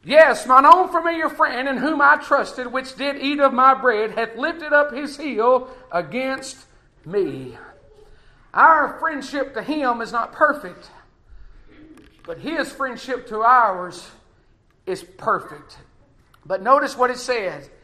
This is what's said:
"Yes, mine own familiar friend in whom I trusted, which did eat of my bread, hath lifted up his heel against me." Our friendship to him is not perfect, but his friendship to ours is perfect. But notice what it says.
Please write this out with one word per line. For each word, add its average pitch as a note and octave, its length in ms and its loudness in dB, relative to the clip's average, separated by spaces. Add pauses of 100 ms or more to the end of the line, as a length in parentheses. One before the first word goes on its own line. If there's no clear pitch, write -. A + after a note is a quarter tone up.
"Yes, C4+ 440 4
mine C4 180 6
own F4 240 6
familiar E4 400 -2
friend C#4 400 -2
in C4+ 80 -4
whom C#4+ 240 -2
I C#4+ 160 6
trusted, B3+ 560 -4
which C4 240 -6
did C#4 220 -4
eat C#4+ 200 -4
of C4+ 140 4
my C4 220 4
bread, A3+ 380 0
hath A3+ 220 -6
lifted D4+ 380 -4
up D4 200 2
his C#4+ 260 -10
heel B3+ 500 0 (240)
against B3+ 720 -6 (400)
me." C3+ 540 -6 (960)
Our D4 440 4
friendship C#4+ 560 -8
to A3 80 -8
him C4 380 -4
is A3+ 100 -10
not A#3 220 -6
perfect, C#4+ 580 -2 (1300)
but - 140 -14
his C#4+ 340 -6
friendship B3+ 560 -8
to G#3+ 140 -4
ours G#3 680 2 (760)
is F#3 180 -8
perfect. - 720 -6 (680)
But F#3+ 160 -4
notice C4+ 340 2
what B3 140 2
it B3 80 -8
says. G3 500 -6 (160)